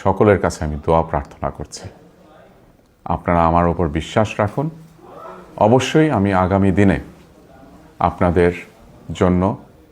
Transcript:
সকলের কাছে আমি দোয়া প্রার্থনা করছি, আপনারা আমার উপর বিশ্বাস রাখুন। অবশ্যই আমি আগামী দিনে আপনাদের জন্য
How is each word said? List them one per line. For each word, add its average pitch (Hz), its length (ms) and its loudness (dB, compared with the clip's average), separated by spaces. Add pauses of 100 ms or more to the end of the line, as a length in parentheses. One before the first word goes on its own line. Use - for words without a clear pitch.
সকলের 98 420 2
কাছে 85 220 -4
আমি 76 180 -6
দোয়া 82 260 2
প্রার্থনা 73 460 -8
করছি, - 280 -16 (1300)
আপনারা 85 340 0
আমার 85 240 2
উপর 85 140 -2 (120)
বিশ্বাস 107 300 -2 (140)
রাখুন। 131 240 -4 (1000)
অবশ্যই 131 420 2 (100)
আমি 98 120 2 (140)
আগামী 98 340 2
দিনে 95 200 4 (1080)
আপনাদের 87 440 0 (680)
জন্য 90 220 2 (500)